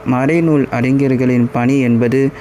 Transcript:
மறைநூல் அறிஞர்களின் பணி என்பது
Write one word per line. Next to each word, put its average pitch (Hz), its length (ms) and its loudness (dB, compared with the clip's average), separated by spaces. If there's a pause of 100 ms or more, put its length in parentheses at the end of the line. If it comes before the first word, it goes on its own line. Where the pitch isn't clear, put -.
மறைநூல் 143 640 0
அறிஞர்களின் 127 840 0
பணி 131 280 0
என்பது 123 500 0 (100)